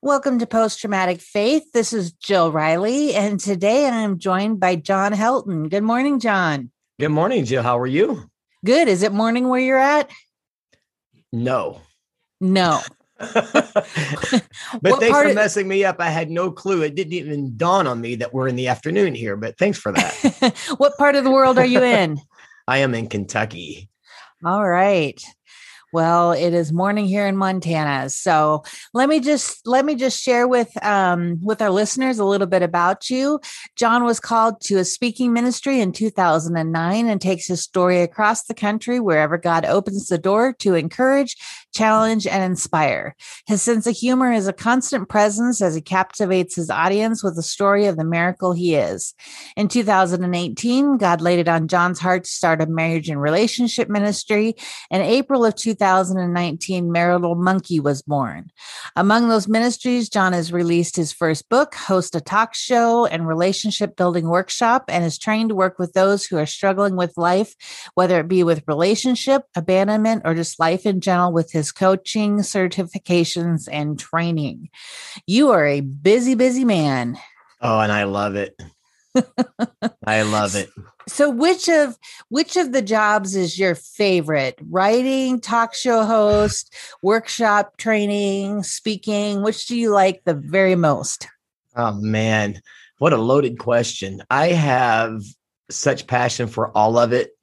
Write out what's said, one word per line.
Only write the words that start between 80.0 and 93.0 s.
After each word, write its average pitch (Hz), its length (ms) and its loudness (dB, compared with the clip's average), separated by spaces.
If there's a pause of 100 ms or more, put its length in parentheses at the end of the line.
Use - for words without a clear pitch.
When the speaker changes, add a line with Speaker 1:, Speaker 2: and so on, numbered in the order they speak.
Speaker 2:
I 107 180 2
love 104 320 0
it. 98 140 -4 (380)
Speaker 1:
So 285 220 2
which 330 400 0
of, 294 280 2 (320)
which 302 280 -2
of 311 140 0
the 254 100 0
jobs 208 540 0
is 175 240 -2
your 185 160 2
favorite? 156 840 -2 (120)
Writing, 254 720 0
talk 226 340 -2
show 226 300 0
host, 208 720 2 (280)
workshop 208 760 0
training, 202 840 -2
speaking? 208 800 -4
Which 214 240 -4
do 240 100 -4
you 233 140 0
like 190 340 2
the 175 80 0
very 180 420 2
most? 151 520 0 (480)
Speaker 2:
Oh, 117 180 -2
man. 107 680 0 (360)
What 156 160 2